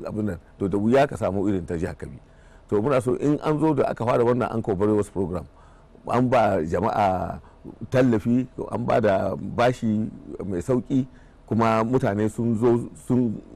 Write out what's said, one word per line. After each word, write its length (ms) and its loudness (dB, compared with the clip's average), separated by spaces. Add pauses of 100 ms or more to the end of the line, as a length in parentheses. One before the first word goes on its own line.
abin 180 -4
nan, 140 -6 (180)
to 100 -2
da 100 0
wuya 300 4
ka 80 -10
samu 360 -2
irin 160 -2
ta 80 -4
jihar 200 -4
Kebbi. 220 -14 (520)
To 120 2
muna 220 0
so 160 0
in 240 2
an 160 0
zo 140 2
da 180 2
aka 140 -6
fara 180 2
wannan 280 2
Anko 240 -2
Borewas 360 2
program, 340 -4 (600)
an 220 2
ba 340 2
jama'a 760 -2 (520)
tallafi, 560 2 (240)
an 140 -6
ba 160 2
da 340 2
bashi 720 -2 (380)
mai 180 -4
sauƙi, 420 0 (400)
kuma 380 2
mutane 480 0
sun 260 -2
zo 320 2 (180)
sun 320 0 (160)